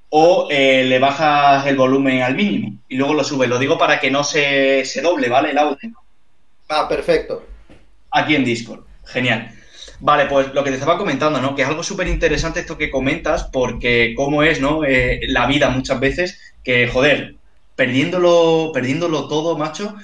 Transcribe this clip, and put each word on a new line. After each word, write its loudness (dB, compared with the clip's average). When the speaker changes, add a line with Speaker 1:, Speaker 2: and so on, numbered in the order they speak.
Speaker 1:
o, 4
eh, 2
le 2
bajas 4
el 2
volumen 2
al 0
mínimo -2
y -8
luego 0
lo 2
subes. 0
Lo 0
digo 0
para 2
que -2
no 0
se, 2
se -8
doble, 0
¿vale? 2
El 0
audio. 0
Speaker 2:
Ah, -2
perfecto. -2
Speaker 1:
Aquí 0
en 2
Discord. -6
Genial. -4
Vale, 2
pues 0
lo 0
que -2
te -4
estaba 0
comentando, -2
¿no? -4
Que -2
es -2
algo -4
súper -6
interesante -2
esto -10
que -4
comentas, -2
porque 0
cómo 0
es, 2
¿no? -2
Eh, 0
la 0
vida 2
muchas -2
veces, -2
que, 0
joder, 0
perdiéndolo, 2
perdiéndolo -2
todo, -2
macho, -6